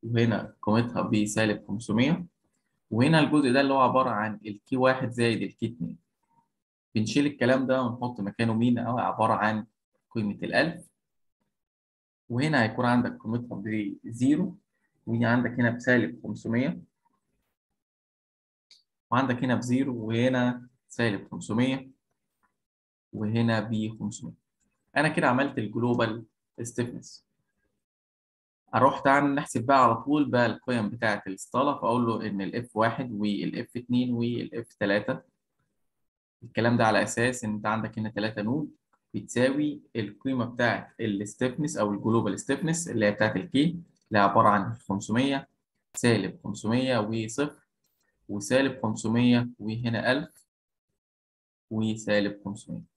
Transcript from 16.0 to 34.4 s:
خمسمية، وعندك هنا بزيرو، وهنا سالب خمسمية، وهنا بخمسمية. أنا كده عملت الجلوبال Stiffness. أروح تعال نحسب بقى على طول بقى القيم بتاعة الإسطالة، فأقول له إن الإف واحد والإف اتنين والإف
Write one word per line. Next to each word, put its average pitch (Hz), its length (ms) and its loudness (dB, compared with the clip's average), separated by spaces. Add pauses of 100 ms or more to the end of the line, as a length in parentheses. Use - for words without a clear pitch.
خمسمية، 117 580 -4 (2250)
وعندك 123 340 0
هنا 127 100 2
بزيرو، 123 540 -2
وهنا 123 600 0 (200)
سالب 110 420 -4
خمسمية، 123 600 -2 (1200)
وهنا 110 480 0
بخمسمية. 110 760 -6 (600)
أنا 151 120 2
كده 156 200 0
عملت 135 300 0
الجلوبال 117 680 -2 (380)
Stiffness. - 640 -8 (1500)
أروح 131 260 4
تعال 143 340 4
نحسب 123 320 -4
بقى 135 180 6
على 117 180 6
طول 143 280 0
بقى 120 160 4
القيم 110 420 -2
بتاعة 110 380 -2
الإسطالة، 127 480 -2
فأقول 120 320 0
له 107 220 -2
إن 101 120 -4
الإف 117 360 -6
واحد 117 360 0
والإف 104 640 -4
اتنين 123 380 0
والإف 117 600 -4